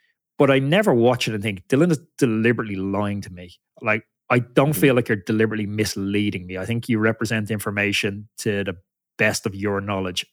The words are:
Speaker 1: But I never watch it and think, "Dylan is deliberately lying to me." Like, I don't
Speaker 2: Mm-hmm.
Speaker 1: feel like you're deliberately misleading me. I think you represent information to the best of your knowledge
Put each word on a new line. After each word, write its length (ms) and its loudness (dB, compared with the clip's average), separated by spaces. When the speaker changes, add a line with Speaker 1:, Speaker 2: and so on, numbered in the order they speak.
Speaker 1:
But 120 6
I 80 4
never 340 2
watch 340 4
it 80 -4
and 80 -6
think, 240 -6
"Dylan 240 4
is 80 2
deliberately 580 2
lying 460 -2
to 100 -12
me." 220 -16
Like, 260 -2
I 80 4
don't 320 2
Speaker 2:
Mm-hmm. 100 0
Speaker 1:
feel 140 6
like 120 2
you're 100 0
deliberately 500 0
misleading 800 -2
me. 100 -10
I 80 -6
think 240 -6
you 80 2
represent 540 -2
information 760 -4
to 240 -2
the 140 -8
best 260 0
of 80 -4
your 280 -4
knowledge 520 -6